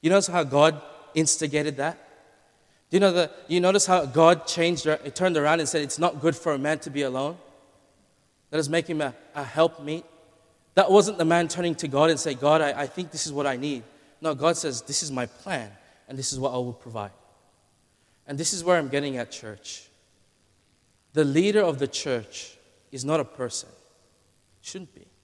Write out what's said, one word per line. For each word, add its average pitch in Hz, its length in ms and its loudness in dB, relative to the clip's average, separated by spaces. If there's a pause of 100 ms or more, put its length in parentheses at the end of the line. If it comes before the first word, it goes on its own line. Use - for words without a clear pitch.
You 160 80 0
notice 196 180 4
how 175 160 0
God 147 380 4 (320)
instigated 147 640 0
that? 156 240 -4 (880)
Do 175 80 2
you - 20 6
know 196 120 6
the, 170 200 0 (160)
you 175 140 2
notice 190 240 4
how 180 200 2
God 160 420 6
changed, 170 400 0 (260)
turned 180 240 0
around 151 220 2
and 147 100 -2
said, 151 140 -2
"It's 139 160 -8
not 160 200 0
good 156 160 2
for 156 180 -2
a 139 40 -2
man 151 220 -2
to - 100 -12
be 143 140 -4
alone. 139 340 -4 (1120)
Let 156 80 -2
us 147 100 -2
make 165 200 -2
him 156 120 -4
a, 131 120 -4 (220)
a 147 80 -8
helpmeet." 151 600 -2 (680)
That 190 180 6
wasn't 202 260 6
the 170 80 0
man 170 220 4
turning 175 280 -4
to 160 120 -8
God 143 220 4
and 151 100 2
say, 151 140 -4
"God, 147 260 4
I, 143 220 -2
I 139 60 -4
think 180 240 -10
this - 140 -8
is 156 60 -8
what 139 160 -2
I 131 80 -2
need." 131 280 -6 (360)
No, 156 160 -4
God 165 220 0
says, 135 240 -6
"This - 220 -6
is 151 80 -8
my 127 140 -4
plan, 120 460 -10 (360)
and 131 100 -14
this 135 160 -6
is 131 60 -8
what 131 140 -4
I 127 40 -4
will 123 160 -6
provide." 110 380 -12 (1160)
And 143 100 -8
this 156 140 -2
is 175 120 -6
where 175 140 4
I'm 143 120 -2
getting 139 280 -2
at, 117 140 -8
church. - 580 -16 (1200)
The 151 100 2
leader 185 380 2
of 156 180 0
the 135 80 -2
church - 680 -8 (340)
is 131 140 -10
not 151 160 0
a - 20 -4
person. - 460 -10 (920)
Shouldn't - 320 -16
be. - 140 -20 (160)